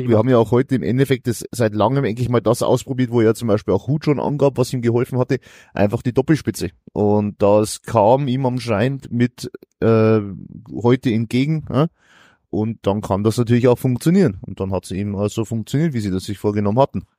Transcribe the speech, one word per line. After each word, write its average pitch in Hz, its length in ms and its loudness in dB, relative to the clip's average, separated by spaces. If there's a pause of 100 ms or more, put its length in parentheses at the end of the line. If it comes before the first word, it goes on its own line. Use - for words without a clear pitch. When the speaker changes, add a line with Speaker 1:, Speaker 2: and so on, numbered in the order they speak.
Speaker 1:
natürlich 120 60 -2
Speaker 2:
wir 110 80 4
Speaker 1:
war. - 20 6
Speaker 2:
haben 117 100 2
ja 123 80 6
auch 113 140 2
heute 131 240 2
im 95 80 -2
Endeffekt 127 420 0
das, 117 260 -4
seit 110 220 -2
langem, 120 300 2
denke 117 180 -4
ich 117 80 -2
mal, 120 120 2
das 113 200 0
ausprobiert, 127 480 -2
wo 117 120 2
er 110 120 4
zum 117 140 -4
Beispiel 107 260 -2
auch - 140 -2
Huth 147 180 -4
schon 147 140 0
angab, 143 400 -2
was 127 120 -2
ihm 123 120 -6
geholfen 120 340 -2
hatte, 123 220 -2 (340)
einfach 104 300 -2
die 120 100 -2
Doppelspitze. 127 560 -2 (240)
Und 104 480 0
das 104 400 2
kam 120 460 2
ihm 131 180 -2
anscheinend 123 640 -2
mit, - 380 -2 (300)
äh, 110 400 4 (520)
heute 120 400 0
entgegen, 127 640 -2
ja? 151 140 2 (640)
Und 110 360 -4
dann 104 140 0
kann 101 220 -2
das 110 140 0
natürlich 120 300 2
auch 120 100 4
funktionieren. 135 640 0
Und - 180 -14
dann 95 120 -4
hat 92 120 -4
sie 90 140 -8
eben 101 180 -4
also 104 300 -2
funktioniert, 135 480 -2
wie 120 60 -4
sie 101 100 -4
das 92 140 -4
sich 104 160 -10
vorgenommen 104 400 0
hatten. 117 240 -2 (160)